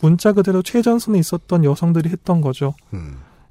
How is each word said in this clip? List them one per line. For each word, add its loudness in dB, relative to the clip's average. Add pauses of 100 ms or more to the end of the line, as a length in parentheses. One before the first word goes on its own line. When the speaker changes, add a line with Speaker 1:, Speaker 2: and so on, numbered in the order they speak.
Speaker 1:
문자 4
그대로 0
최전선에 0
있었던 0
여성들이 0
했던 -2
거죠. -2 (180)
Speaker 2:
음. -12 (340)